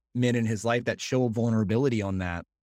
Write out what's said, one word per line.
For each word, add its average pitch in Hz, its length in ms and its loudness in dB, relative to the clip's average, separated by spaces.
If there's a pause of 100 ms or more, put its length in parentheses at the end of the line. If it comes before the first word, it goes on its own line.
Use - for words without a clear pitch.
(160)
men 123 200 2
in 117 100 0
his 110 180 -2
life 117 220 0
that 101 160 -2
show 127 260 0
vulnerability 113 720 2
on 98 180 -2
that, 87 260 -6 (180)